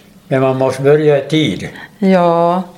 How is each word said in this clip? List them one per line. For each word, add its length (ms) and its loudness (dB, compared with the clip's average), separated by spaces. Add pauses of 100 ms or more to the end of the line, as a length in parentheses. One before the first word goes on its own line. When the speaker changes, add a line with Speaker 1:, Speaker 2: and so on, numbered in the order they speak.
(280)
Speaker 1:
men 140 0
man 160 0
måste 240 -2
börja 440 2
i 40 -14
tid. 380 -2 (320)
Speaker 2:
Ja. 640 2 (140)